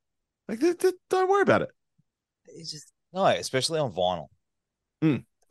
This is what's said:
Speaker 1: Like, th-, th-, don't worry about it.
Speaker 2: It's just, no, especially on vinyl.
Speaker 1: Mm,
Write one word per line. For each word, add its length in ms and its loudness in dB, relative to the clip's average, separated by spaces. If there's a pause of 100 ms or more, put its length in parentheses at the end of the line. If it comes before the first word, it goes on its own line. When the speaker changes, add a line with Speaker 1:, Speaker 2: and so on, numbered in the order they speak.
(480)
Speaker 1:
Like, 140 -8
th-, 160 0
th-, 160 0 (160)
don't 200 0
worry 140 4
about 180 4
it. 80 -8 (760)
Speaker 2:
It's 260 -18
just, 200 -18 (220)
no, 120 0
especially 540 0
on 120 -2
vinyl. 360 -2 (760)
Speaker 1:
Mm, 220 0 (260)